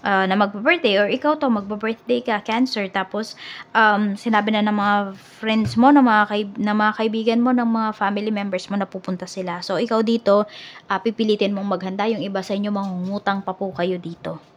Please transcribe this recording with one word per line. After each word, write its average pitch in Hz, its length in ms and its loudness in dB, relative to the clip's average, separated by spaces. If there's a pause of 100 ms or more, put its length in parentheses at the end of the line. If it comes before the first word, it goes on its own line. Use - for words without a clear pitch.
ah, 190 240 2
na 185 80 0
magba-birthday. 208 640 2
Or 208 80 4
ikaw 277 320 0
to, 294 80 -2
magba-birthday 220 800 -2
ka, 208 160 -2
Cancer. 226 480 -2
Tapos, 196 480 -6 (320)
um, 208 480 4
sinabi 214 320 2
na 214 160 2
ng 208 80 0
mga 208 220 2 (180)
friends 220 640 -2
mo, 262 160 8
ng 285 80 8
mga 214 240 6
kaib-, 208 320 -4
ng 208 160 0
mga 214 240 2
kaibigan 226 480 0
mo, 254 80 2
ng 240 160 2
mga 226 240 0
family 208 400 -2
members 196 320 -4
mo 196 160 -4
na 185 80 -4
pupunta 185 400 -8
sila. 180 320 -8
So, 185 160 -4
ikaw 226 240 0
dito, 214 480 2 (400)
ah, 196 80 -2
pipilitin 208 560 0
mong 196 160 -4
maghanda. 190 400 -2
Yung 220 160 -4
iba 196 160 -4
sa 196 160 -4
inyo, 208 160 -2
mangungutang 196 720 -4
pa 185 80 -6
po 196 160 -6
kayo 175 320 -4
dito. 165 400 -12 (160)